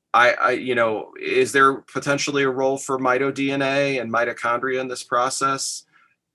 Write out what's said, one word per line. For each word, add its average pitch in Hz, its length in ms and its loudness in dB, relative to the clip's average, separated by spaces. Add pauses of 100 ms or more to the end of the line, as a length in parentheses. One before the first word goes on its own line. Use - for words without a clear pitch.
(140)
I, 120 180 6
I, - 180 0
you 123 240 -2
know, 113 440 0
is 127 340 0
there 139 240 6
potentially 143 680 -2
a 135 80 2
role 135 260 0
for 135 220 -4
mito 131 340 0
D 139 180 -2
N 139 120 -2
A 135 360 0
and 113 140 -6
mitochondria 120 640 -2
in 131 100 -4
this 123 140 -8
process? 131 840 -2 (500)